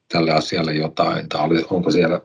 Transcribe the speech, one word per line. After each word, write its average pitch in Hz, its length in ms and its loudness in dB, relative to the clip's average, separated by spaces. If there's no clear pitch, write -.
tälle 82 200 2
asialle 78 420 0
jotain, 78 560 -2
tai - 160 -2
oli-, 82 240 2
onko 90 220 0
siellä - 340 2